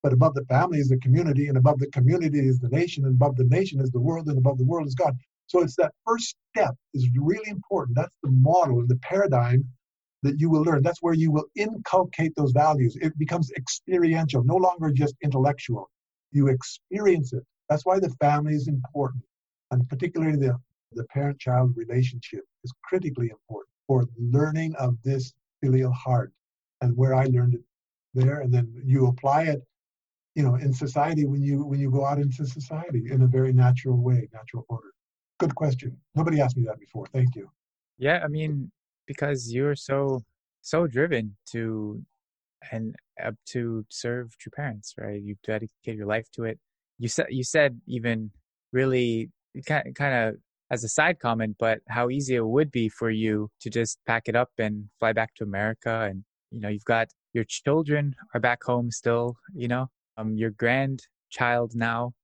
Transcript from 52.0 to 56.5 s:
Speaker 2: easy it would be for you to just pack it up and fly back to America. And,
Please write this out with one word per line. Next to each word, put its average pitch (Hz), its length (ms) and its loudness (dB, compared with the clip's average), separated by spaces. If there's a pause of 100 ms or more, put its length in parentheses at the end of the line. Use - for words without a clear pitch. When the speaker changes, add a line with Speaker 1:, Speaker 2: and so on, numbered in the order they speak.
Speaker 2:
easy 131 280 -2
it 113 100 0
would 139 240 0
be 113 180 -2
for 113 220 -4
you 107 400 -2 (100)
to - 80 -10
just 113 380 -4
pack 117 200 -2
it 113 100 -4
up 123 120 2 (100)
and 104 280 -4 (120)
fly 110 140 0
back 113 220 -2
to 113 100 -10
America. 110 640 -4
And, 95 160 -10 (260)